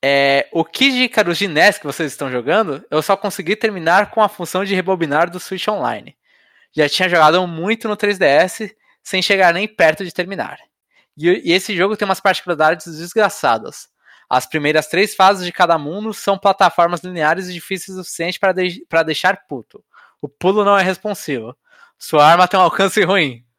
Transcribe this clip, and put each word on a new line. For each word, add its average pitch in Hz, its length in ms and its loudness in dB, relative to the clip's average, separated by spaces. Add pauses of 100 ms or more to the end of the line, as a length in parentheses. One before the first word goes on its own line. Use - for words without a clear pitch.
É, 139 480 2
o 160 140 0
Kid 254 380 0
Icarus 190 340 0
de 202 100 -2
nes 170 300 2
que - 80 -14
vocês 143 260 -6
estão 135 200 -8
jogando, 147 580 -2
eu 151 140 0
só 196 120 2
consegui 190 400 -6
terminar 196 540 0
com - 120 -2
a 202 80 2
função 185 360 -4
de 196 80 -2
rebobinar 170 560 0
do 175 100 -12
Switch - 280 -8
Online. 123 500 -6 (540)
Já 151 180 2
tinha 185 180 -2
jogado 170 400 4
muito 185 400 -4
no 208 80 -2
três 202 220 -2
D 185 80 0
S, 170 520 0 (240)
sem 185 200 -4
chegar 185 320 2
nem 196 140 -4
perto 160 360 2
de 175 80 -8
terminar. 175 480 -8 (560)
E, 156 140 0 (200)
e 170 40 4
esse 190 200 -2
jogo 196 220 0
tem 208 100 -4
umas 190 140 -2
particularidades 170 680 0 (120)
desgraçadas. 160 920 -2 (420)
As 127 160 0
primeiras 151 420 0
três 196 280 -2
fases 190 300 4
de 175 80 -8
cada 170 240 2
mundo 190 360 -8
são 196 240 -2
plataformas 175 640 2
lineares 180 460 -2
e 180 60 -12
difíceis 185 440 -12
o 185 60 -12
suficiente 170 340 -8
pra 190 140 2
de-, 180 360 -4
pra 220 160 2
deixar 180 440 -2
puto. - 360 -14 (380)
O 139 60 -12
pulo 196 380 0
não 202 120 4
é 190 60 2
responsivo. 143 760 -6 (400)
Sua 151 300 4
arma 175 200 6
tem 190 120 0
um 185 40 6
alcance 190 400 2
ruim. 160 420 0 (140)